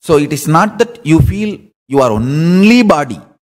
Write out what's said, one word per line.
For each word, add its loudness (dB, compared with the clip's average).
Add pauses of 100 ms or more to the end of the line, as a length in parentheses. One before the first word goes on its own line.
So 0
it -2
is -8
not 0
that -4
you 2
feel -2 (260)
you 0
are 2
only 2
body. -2 (240)